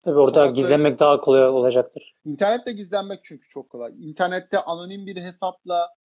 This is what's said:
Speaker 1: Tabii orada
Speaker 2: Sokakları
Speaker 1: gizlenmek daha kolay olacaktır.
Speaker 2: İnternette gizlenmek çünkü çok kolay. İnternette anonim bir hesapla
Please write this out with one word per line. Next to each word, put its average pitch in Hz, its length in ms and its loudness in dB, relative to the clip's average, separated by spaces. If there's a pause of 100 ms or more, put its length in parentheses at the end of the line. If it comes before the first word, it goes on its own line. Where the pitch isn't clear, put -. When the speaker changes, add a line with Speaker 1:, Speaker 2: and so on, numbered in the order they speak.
Speaker 1:
Tabii 147 180 0
orada 135 140 4
Speaker 2:
Sokakları 143 220 4
Speaker 1:
gizlenmek 139 440 2
daha 147 220 4
kolay 131 260 4
olacaktır. 127 640 -2 (120)
Speaker 2:
İnternette 208 460 -4
gizlenmek 196 520 -8
çünkü - 260 -20
çok 135 200 -18
kolay. 120 300 -14
İnternette 180 600 -6
anonim 180 460 -10
bir 185 160 -12
hesapla 180 680 -8 (160)